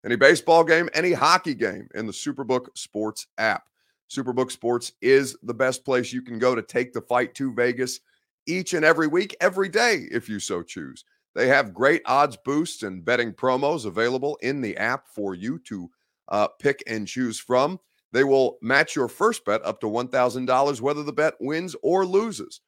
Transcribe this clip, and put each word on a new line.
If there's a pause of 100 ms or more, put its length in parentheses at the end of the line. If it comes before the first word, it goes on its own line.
any
baseball
game,
any
hockey
game
in
the
Superbook
Sports (120)
app. (420)
Superbook
Sports
is
the
best
place
you
can
go
to
take
the
fight
to
Vegas (460)
each
and
every
week,
every
day,
if
you
so
choose. (300)
They
have
great
odds
boosts
and
betting
promos
available
in
the
app
for
you
to, (400)
uh, (100)
pick
and
choose
from. (340)
They
will
match
your
first
bet
up
to
one
thousand
dollars,
whether
the
bet
wins
or
loses.